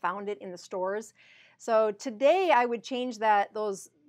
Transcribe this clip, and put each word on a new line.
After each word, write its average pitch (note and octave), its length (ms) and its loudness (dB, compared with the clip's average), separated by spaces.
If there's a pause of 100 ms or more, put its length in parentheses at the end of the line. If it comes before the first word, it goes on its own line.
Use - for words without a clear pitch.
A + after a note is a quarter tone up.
found G3 280 -6
it G3+ 120 -8
in F#3+ 100 -14
the F3 60 -12
stores. G3 560 -8 (440)
So A3 340 2
today C#4 600 2
I B3 140 6
would A#3+ 180 -4
change B3 340 -6
that, G#3 360 2
those, G#3+ 360 -6 (200)